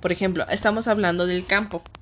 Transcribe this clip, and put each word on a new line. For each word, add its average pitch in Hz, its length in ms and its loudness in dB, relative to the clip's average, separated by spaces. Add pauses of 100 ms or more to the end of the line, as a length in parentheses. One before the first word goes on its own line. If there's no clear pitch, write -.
Por 175 100 0
ejemplo, 175 380 0
estamos 220 400 0
hablando 180 380 2
del 180 200 -2
campo. 202 360 -2 (200)